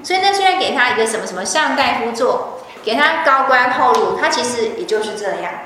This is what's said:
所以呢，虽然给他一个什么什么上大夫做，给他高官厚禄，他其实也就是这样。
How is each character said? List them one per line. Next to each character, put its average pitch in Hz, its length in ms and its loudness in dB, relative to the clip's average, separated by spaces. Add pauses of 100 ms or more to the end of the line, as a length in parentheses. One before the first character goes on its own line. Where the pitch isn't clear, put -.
所 359 100 -2
以 381 60 0
呢， 392 120 4
虽 392 120 0
然 370 120 4
给 - 160 0
他 247 180 2
一 226 40 0
个 220 100 2
什 220 140 -2
么 190 80 -6
什 185 80 -8
么 185 100 -6
上 294 300 0
大 262 200 2
夫 233 180 -2
做， - 480 -2 (240)
给 214 100 -2
他 320 300 2
高 269 200 4
官 254 280 2
厚 254 200 2
禄， - 240 2
他 302 120 -2
其 262 160 -2
实 233 240 -2 (100)
也 180 60 -6
就 214 180 -2
是 208 160 -6
这 185 220 -4
样。 175 120 -6 (140)